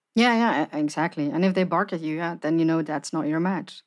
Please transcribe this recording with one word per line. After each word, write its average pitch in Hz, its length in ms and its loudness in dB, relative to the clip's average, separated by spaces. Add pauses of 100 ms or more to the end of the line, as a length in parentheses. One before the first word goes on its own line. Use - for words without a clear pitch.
(160)
Yeah, 233 180 6
yeah, 226 300 2 (120)
e-, 151 40 -2
exactly. 151 500 -2
And 160 140 0
if 190 100 2
they 185 80 2
bark 175 300 0
at 170 80 -6
you, 156 160 -4
yeah, 170 240 -4
then 160 180 2
you 165 60 4
know 160 180 2
that's 151 300 -6
not 156 160 -2
your 156 100 0
match 180 480 -2